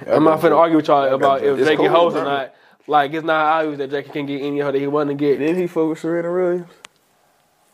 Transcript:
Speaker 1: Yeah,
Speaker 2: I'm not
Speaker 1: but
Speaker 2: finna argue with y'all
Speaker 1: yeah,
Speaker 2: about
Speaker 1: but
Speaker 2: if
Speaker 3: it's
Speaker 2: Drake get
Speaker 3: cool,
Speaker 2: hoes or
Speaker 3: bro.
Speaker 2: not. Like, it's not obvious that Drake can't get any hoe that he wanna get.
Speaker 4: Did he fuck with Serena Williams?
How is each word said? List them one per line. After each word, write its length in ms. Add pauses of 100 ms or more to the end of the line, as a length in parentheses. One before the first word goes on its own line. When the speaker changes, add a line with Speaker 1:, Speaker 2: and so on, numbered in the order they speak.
Speaker 1:
Yeah, 120
Speaker 2:
I'm 80
not 160
Speaker 1:
but 100
Speaker 2:
finna 60
argue 180
with 140
y'all 180
Speaker 1:
yeah, 60
Speaker 2:
about 260
Speaker 1:
but 80
Speaker 2:
if 100
Speaker 3:
it's 100
Speaker 2:
Drake 120
get 100
Speaker 3:
cool, 120
Speaker 2:
hoes 140
or 80
Speaker 3:
bro. 80
Speaker 2:
not. 220 (340)
Like, 260
it's 120
not 200 (160)
obvious 160
that 140
Drake 200
can't 160
get 140
any 180
hoe 140
that 60
he 80
wanna 280
get. 240
Speaker 4:
Did 160
he 120
fuck 200
with 120
Serena 340
Williams? 360 (1040)